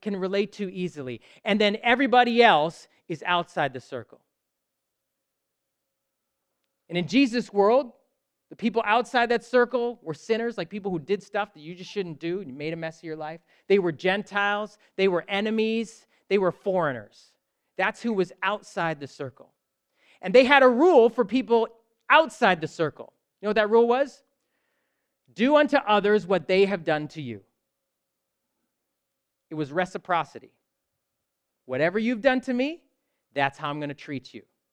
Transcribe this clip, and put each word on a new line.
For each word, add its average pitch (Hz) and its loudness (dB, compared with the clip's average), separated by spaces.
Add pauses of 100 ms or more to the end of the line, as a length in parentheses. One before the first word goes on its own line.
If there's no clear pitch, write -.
can 202 -6
relate 196 -4
to 190 -10
easily. 147 -8 (220)
And 208 0
then 208 2
everybody 240 4
else 170 4 (220)
is 170 -8
outside 175 -2
the 127 -12
circle. 123 -16 (2750)
And 170 -8
in 175 -4
Jesus' 240 0
world, 226 2 (580)
the 156 -18
people 220 -4
outside 233 0
that 233 0
circle 240 -2
were 156 -10
sinners, 226 -4
like, 175 -8
people 202 -8
who 165 -4
did 185 -4
stuff 208 -8
that 156 -20
you 160 -16
just 175 -18
shouldn't 170 -8
do, 170 -6
and 175 -12
you 123 -16
made 147 -8
a 165 -8
mess 160 -12
of - -20
your 156 -10
life. 156 -12 (260)
They 196 4
were 175 0
Gentiles, 202 -4 (160)
they 196 2
were 170 0
enemies, 220 -2 (220)
they 196 2
were 185 2
foreigners. 147 -6 (440)
That's 196 -4
who 233 -2
was 185 -2 (120)
outside 175 -4
the 143 -12
circle. - -16 (640)
And 185 -6
they 262 10
had 269 6
a 254 8
rule 247 6
for 233 0
people 226 0 (440)
outside 240 4
the 156 -8
circle. - -8 (260)
You 196 -8
know 214 -2
what 208 -2
that 208 2
rule 233 4
was? 262 -2 (1120)
"Do 262 2
unto 294 2
others 208 2
what 180 -2
they 190 4
have 190 -6
done 151 -2
to 160 -14
you." 110 -12 (2000)
It 160 -16
was 147 -6
reciprocity. 170 -4 (1120)
"Whatever 156 -2
you've 226 -2
done 262 2
to 254 -6
me, 277 -4 (500)
that's 139 -2
how 151 -8
I'm 151 -8
gonna 143 -8
treat 135 -14
you." 107 -18 (280)